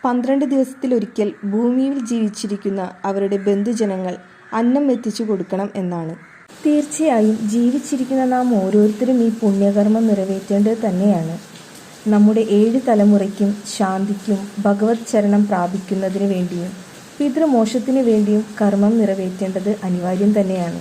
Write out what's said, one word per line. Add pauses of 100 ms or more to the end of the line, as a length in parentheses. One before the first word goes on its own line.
പന്ത്രണ്ട്
ദിവസത്തിലൊരിക്കൽ (140)
ഭൂമിയിൽ (140)
ജീവിച്ചിരിക്കുന്ന (220)
അവരുടെ
ബന്ധുജനങ്ങൾ (400)
അന്നം
എത്തിച്ചു
കൊടുക്കണം
എന്നാണ്. (480)
തീർച്ചയായും (140)
ജീവിച്ചിരിക്കുന്ന
നാം
ഓരോരുത്തരും
ഈ
പുണ്യകർമ്മം
നിറവേറ്റേണ്ടത്
തന്നെയാണ്. (720)
നമ്മുടെ (140)
ഏഴ്
തലമുറയ്ക്കും (180)
ശാന്തിക്കും (260)
ഭഗവത്
ചരണം
പ്രാപിക്കുന്നതിന്
വേണ്ടിയും (460)
പിതൃമോക്ഷത്തിന്
വേണ്ടിയും (180)
കർമ്മം
നിറവേറ്റേണ്ടത് (120)
അനിവാര്യം
തന്നെയാണ്.